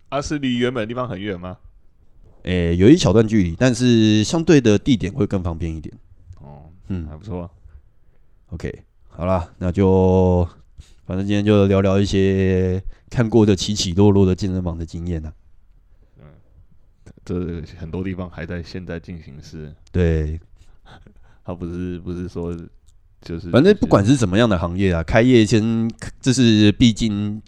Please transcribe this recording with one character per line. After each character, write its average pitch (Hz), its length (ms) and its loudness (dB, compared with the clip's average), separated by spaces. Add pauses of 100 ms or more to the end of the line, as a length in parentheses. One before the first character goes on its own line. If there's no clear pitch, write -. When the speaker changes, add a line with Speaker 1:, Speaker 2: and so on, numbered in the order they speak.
Speaker 1:
啊， 139 140 -6
是 147 160 -6
离 131 180 -2
原 123 160 0
本 127 100 -4
的 107 40 -6
地 117 80 -10
方 127 120 -6
很 98 140 -10
远 101 180 -8
吗？ 92 200 -14 (880)
Speaker 2:
诶， 87 320 -2
有 92 120 6
一 160 80 10
小 98 160 2
段 113 140 4
距 107 160 0
离， 85 160 -4
但 123 160 2
是 110 500 2
相 165 180 -4
对 160 180 6
的 107 180 4
地 127 180 0
点 92 160 -6
会 104 140 -4
更 95 160 -4
方 85 160 -8
便 82 160 -6
一 78 60 -10
点。 - 120 -16 (480)
Speaker 1:
哦， 71 220 -20 (240)
Speaker 2:
嗯。 87 220 -10
Speaker 1:
还 78 80 -16
不 78 80 -20
错 90 180 -10
啊。 85 80 -16 (1000)
Speaker 2:
OK， - 320 -12 (260)
好 82 180 -8
啦， 90 320 -2
那 90 140 -4
就， 92 760 2 (560)
反 92 140 -8
正 98 80 -6
今 101 80 0
天 101 100 0
就 104 220 4
聊 95 160 2
聊 98 180 2
一 101 60 0
些 95 760 0 (280)
看 117 180 2
过 110 160 4
的 104 100 4
起 104 200 -4
起 98 180 -4
落 101 180 6
落 98 140 4
的 92 100 2
健 98 160 -4
身 92 120 -4
房 82 160 -6
的 82 80 -10
经 85 220 -12
验 82 180 -6
啊。 76 60 -14 (840)
Speaker 1:
嗯， 127 60 -20 (960)
这 85 400 -8 (160)
很 80 120 -14
多 87 120 -8
地 95 120 -8
方 90 160 -10
还 82 160 -14
在 87 160 -10
现 90 220 -14
在 85 140 -12
进 85 240 -16
行 69 200 -20
式。 78 320 -16 (180)
Speaker 2:
对。 80 480 0 (440)
Speaker 1:
<laughs> - 600 -20
他 92 100 -12
不 87 120 -10
是， 90 340 -8
不 90 120 -10
是 87 160 -8
说， 85 280 -8 (640)
就 85 180 -10
是 87 120 -10
Speaker 2:
反 120 120 4
正 196 140 4
不 - 100 -2
管 101 180 4
是 135 120 4
怎 117 120 0
么 90 80 -2
样 117 120 4
的 95 100 0
行 87 180 -4
业 95 160 0
啊， 82 100 -2
开 113 200 2
业 123 240 6
先， 113 440 0 (300)
这 131 120 0
是 110 400 4
必 117 200 4
经， 104 560 -4